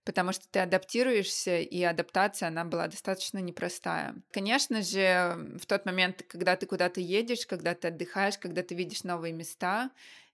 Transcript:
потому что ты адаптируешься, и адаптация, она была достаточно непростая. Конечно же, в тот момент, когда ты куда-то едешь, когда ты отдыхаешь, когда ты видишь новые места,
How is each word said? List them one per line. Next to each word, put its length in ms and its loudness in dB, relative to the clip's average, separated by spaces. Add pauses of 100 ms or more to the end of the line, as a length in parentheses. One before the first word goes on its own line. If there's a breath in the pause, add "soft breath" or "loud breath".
потому 280 0
что 180 -8
ты 80 2
адаптируешься, 1000 2
и 220 -2
адаптация, 640 2
она 160 -4
была 240 -2
достаточно 500 -4
непростая. 800 -4 (160)
Конечно 500 0
же, 760 2
в 60 -12
тот 200 2
момент, 420 0
когда 280 2
ты 100 -6
куда-то 340 0
едешь, 460 0
когда 280 -2
ты 140 -4
отдыхаешь, 500 -2
когда 240 -4
ты 120 -10
видишь 300 -4
новые 280 -4
места, 600 -2 (420 loud breath)